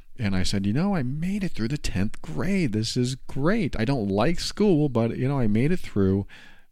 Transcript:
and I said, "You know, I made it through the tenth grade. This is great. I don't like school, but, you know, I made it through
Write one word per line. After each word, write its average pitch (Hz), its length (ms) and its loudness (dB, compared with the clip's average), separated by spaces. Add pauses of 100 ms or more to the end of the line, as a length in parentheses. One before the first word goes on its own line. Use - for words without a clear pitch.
(180)
and 101 160 -2
I 90 80 2
said, 98 240 0
"You 101 60 0
know, 185 240 0
I 156 60 0
made 170 420 -2
it 165 80 -2
through - 160 0
the 147 100 -4
tenth - 440 -2
grade. 160 500 0
This 107 240 -2
is 123 180 0
great. 143 640 -2
I 110 60 0
don't 110 240 0
like 117 320 2
school, 165 480 2
but, 117 280 0
you 127 120 0
know, 139 100 -2
I 123 80 2
made 113 240 4
it 180 100 2
through 98 460 2 (460)